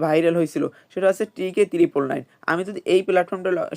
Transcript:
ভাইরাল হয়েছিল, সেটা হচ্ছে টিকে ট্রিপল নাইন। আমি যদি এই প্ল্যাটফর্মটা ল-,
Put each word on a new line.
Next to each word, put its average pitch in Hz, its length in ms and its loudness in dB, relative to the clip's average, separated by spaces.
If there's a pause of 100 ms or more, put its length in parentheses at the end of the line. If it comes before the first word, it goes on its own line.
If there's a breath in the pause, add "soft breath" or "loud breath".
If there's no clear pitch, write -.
ভাইরাল 165 340 2
হয়েছিল, 151 240 -2 (280 soft breath)
সেটা 185 180 -2
হচ্ছে 190 160 -2 (100)
টিকে 185 280 0 (100)
ট্রিপল 165 380 2
নাইন। 135 120 -6 (280 soft breath)
আমি 170 180 0
যদি 190 100 -10 (140)
এই 190 140 4
প্ল্যাটফর্মটা 185 500 0
ল-, 160 200 -4